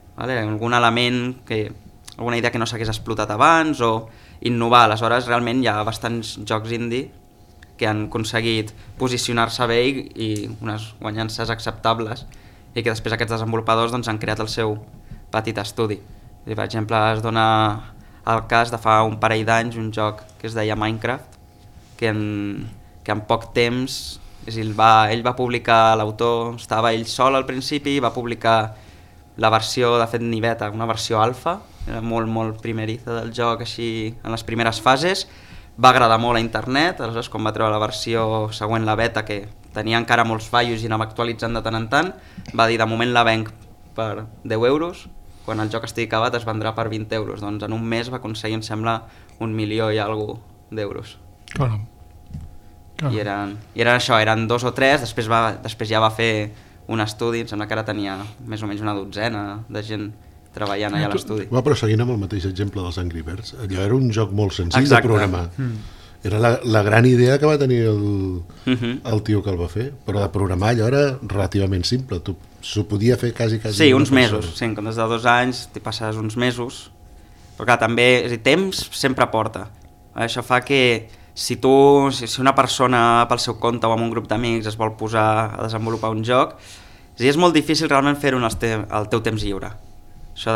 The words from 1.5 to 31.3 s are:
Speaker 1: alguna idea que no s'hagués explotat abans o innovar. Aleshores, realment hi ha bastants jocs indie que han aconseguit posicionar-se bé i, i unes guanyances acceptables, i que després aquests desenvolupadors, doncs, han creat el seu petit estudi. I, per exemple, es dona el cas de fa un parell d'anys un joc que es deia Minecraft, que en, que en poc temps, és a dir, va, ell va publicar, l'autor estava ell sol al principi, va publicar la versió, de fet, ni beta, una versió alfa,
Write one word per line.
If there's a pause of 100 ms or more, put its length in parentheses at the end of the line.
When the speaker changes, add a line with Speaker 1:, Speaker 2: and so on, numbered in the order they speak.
Speaker 1:
alguna
idea
que
no
s'hagués
explotat
abans
o (320)
innovar.
Aleshores,
realment
hi
ha
bastants
jocs
indie (640)
que
han
aconseguit (240)
posicionar-se
bé
i, (240)
i (120)
unes
guanyances
acceptables, (480)
i
que
després
aquests
desenvolupadors,
doncs,
han
creat
el
seu (540)
petit
estudi. (480)
I,
per
exemple, (160)
es
dona (320)
el
cas
de
fa
un
parell
d'anys
un
joc (160)
que
es
deia
Minecraft, (580)
que
en, (360)
que
en
poc
temps, (500)
és
a
dir,
va,
ell
va
publicar,
l'autor
estava
ell
sol
al
principi,
va
publicar (640)
la
versió,
de
fet,
ni
beta,
una
versió
alfa, (280)